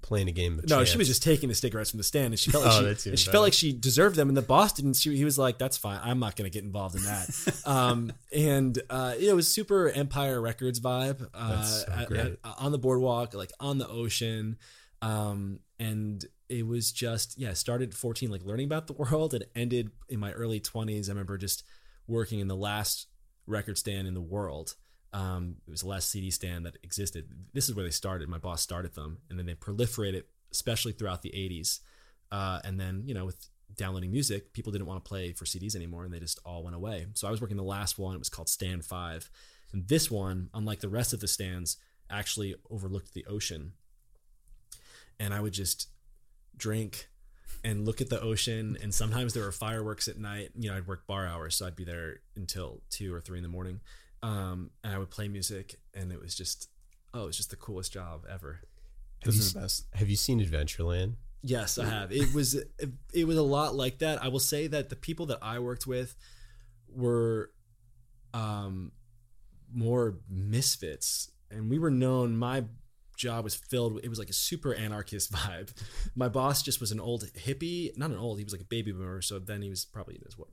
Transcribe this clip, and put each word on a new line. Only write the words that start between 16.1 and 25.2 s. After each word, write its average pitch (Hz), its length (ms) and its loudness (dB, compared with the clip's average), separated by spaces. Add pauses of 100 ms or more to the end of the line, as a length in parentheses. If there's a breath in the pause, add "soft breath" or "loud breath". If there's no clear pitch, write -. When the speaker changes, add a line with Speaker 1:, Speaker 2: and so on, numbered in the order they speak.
Speaker 2:
it 117 180 -2
was 117 260 0
just, 117 460 -2
yeah, 120 140 -2
started 120 380 0
at 95 40 -14
fourteen, 117 360 -2
like, 98 120 -6
learning 110 240 -2
about 156 220 -2
the 143 60 -8
world, 151 380 2
and 120 120 -2 (100)
ended 120 360 0 (180)
in 117 100 -2
my 101 140 -2
early 113 280 -2
twenties. 107 480 -2
I 101 40 -2
remember 98 260 -4
just 95 240 -4 (460 soft breath)
working 113 320 0
in 98 80 0
the 95 80 -2
last 104 500 -2 (400)
record 104 320 -2
stand 98 300 -2
in 90 60 -2
the 90 60 -4
world. 82 540 -4 (380)
Um, 92 440 -2 (100)